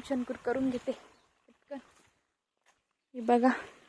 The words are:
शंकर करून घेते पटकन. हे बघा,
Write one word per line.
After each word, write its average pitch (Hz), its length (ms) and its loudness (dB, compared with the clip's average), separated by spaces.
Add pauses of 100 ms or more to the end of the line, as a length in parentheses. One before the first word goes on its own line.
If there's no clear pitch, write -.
शंकर 254 240 -2 (120)
करून 262 240 0
घेते 247 220 -4
पटकन. - 880 -16 (1400)
हे 247 60 -8
बघा, 240 280 6 (400)